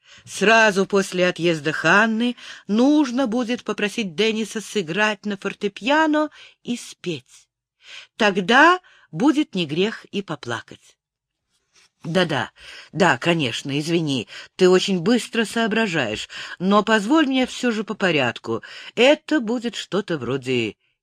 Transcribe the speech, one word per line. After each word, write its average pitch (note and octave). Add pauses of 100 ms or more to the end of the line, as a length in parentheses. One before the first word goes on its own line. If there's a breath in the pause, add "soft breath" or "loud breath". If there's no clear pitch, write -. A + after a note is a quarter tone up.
(260 soft breath)
Сразу G#3
после F#3
отъезда D#3+
Ханны A3 (300 loud breath)
нужно B3+
будет A#3+
попросить G#3
Денниса G#3+
сыграть G#3
на G3+
фортепиано D4+ (320 loud breath)
и A#3+
спеть. - (720 loud breath)
Тогда A#3 (320 soft breath)
будет C#4
не F3
грех F#3
и G3
поплакать. - (1040)
Да-да, D#3+ (400 loud breath)
да, D#3
конечно, C#3+
извини, D3+ (300 loud breath)
ты F#3
очень F#3
быстро A3
соображаешь, F#3+ (320 loud breath)
но G3+
позволь A3+
мне C4
всё -
же A3
по G#3+
порядку. C3 (340 loud breath)
Это D4
будет A3+
что-то F3
вроде B2 (280)